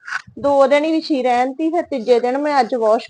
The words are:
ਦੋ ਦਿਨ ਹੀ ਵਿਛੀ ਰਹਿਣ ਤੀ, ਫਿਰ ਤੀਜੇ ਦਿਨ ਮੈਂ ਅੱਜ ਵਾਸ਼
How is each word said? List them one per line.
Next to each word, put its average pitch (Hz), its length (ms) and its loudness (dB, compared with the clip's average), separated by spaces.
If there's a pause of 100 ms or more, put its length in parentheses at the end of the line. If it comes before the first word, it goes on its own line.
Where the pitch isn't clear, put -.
(400)
ਦੋ 277 280 2
ਦਿਨ 294 160 2
ਹੀ 320 80 -2
ਵਿਛੀ 311 320 -2
ਰਹਿਣ 247 300 0
ਤੀ, 320 160 -4
ਫਿਰ 330 120 -2
ਤੀਜੇ 247 380 0
ਦਿਨ 247 180 -2
ਮੈਂ 294 220 0
ਅੱਜ 240 160 0
ਵਾਸ਼ 220 340 0